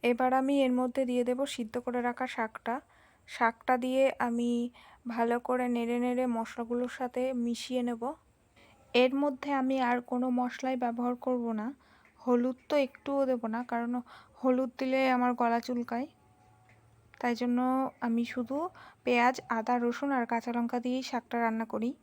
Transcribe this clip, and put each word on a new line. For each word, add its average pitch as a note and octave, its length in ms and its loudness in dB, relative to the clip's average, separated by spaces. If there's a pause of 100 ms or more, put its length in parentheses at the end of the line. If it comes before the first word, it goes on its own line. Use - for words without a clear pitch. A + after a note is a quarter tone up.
এবার B3 320 2
আমি C4+ 280 4
এর B3+ 100 4
মধ্যে B3+ 340 2
দিয়ে B3 180 2
দেবো B3 220 0
সিদ্ধ A#3+ 320 -6
করে A#3+ 240 -2
রাখা A#3+ 260 -2
শাকটা। A#3 540 -6 (460)
শাকটা B3 500 0
দিয়ে B3+ 260 2 (160)
আমি A#3+ 500 0 (380)
ভালো A#3 320 0
করে B3 300 0
নেড়ে A#3+ 300 0
নেড়ে B3 260 0
মশলাগুলোর A#3+ 720 -4
সাথে B3+ 360 -4
মিশিয়ে A#3+ 500 -2
নেব। A#3+ 300 -4 (800)
এর B3+ 220 6
মধ্যে C#4+ 380 0
আমি C4 280 2
আর B3 200 2
কোনো B3 280 -2
মশলাই B3 460 -2
ব্যবহার B3 400 -2
করব B3 360 -2
না। A3 160 -4 (540)
হলুদ B3 360 2 (100)
তো - 80 0
একটুও C#4 500 0
দেব B3 200 -2
না, A3+ 180 -2
কারণ A#3+ 380 -4 (420)
হলুদ B3+ 340 2
দিলে C4 220 0 (120)
আমার B3 220 2
গলা A#3 260 2
চুলকায়। A#3+ 480 -4 (1120)
তাই A#3+ 160 0
জন্য B3 240 0 (420)
আমি A#3 240 0
শুধু C4+ 440 -4 (340)
পেঁয়াজ, B3 460 4
আদা, A#3 280 0
রসুন A#3+ 340 0
আর B3+ 140 0
কাঁচা A#3 280 -4
লঙ্কা A#3+ 260 -2
দিয়েই B3 240 -2
শাকটা A#3+ 360 -6
রান্না A3+ 260 0
করি। A3 380 -4